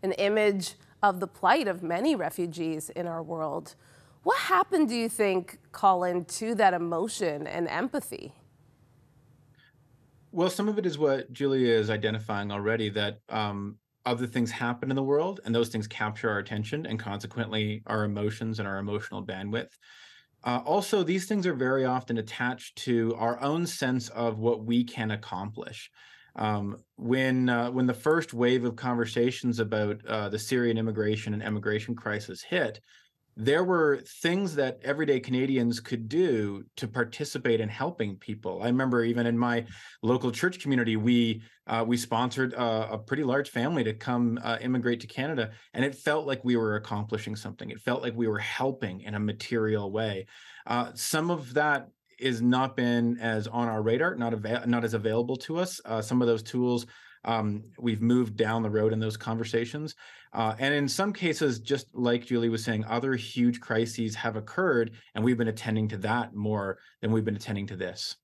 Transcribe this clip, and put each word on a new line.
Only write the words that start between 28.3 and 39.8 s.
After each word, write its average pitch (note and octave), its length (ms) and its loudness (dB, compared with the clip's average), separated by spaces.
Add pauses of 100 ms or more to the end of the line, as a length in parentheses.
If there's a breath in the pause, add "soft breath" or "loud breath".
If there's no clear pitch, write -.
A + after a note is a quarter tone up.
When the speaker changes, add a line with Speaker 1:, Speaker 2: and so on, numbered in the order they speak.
Speaker 2:
wave B2 300 4
of A2+ 140 -2
conversations A#2+ 840 0
about, G#2+ 460 0
uh, G#2+ 240 -2
the G#2+ 100 -2
Syrian A#2+ 380 2
immigration G#2+ 560 -2
and G#2 100 -4
emigration G#2+ 500 -2
crisis G#2 480 -6
hit, C3+ 380 -2 (600 soft breath)
there C#3 240 4
were E3 380 4 (220)
things F3 320 2
that C3 280 0
everyday C#3+ 360 2
Canadians B2+ 600 0
could A2+ 300 -6
do A2+ 540 0 (120)
to - 120 -8
participate A#2+ 720 0
in A2 100 0
helping A2 460 -4
people. G2 480 -8
I - 20 -2
remember B2 380 2
even A#2 240 2
in A#2 100 2
my A#2 300 0 (340 loud breath)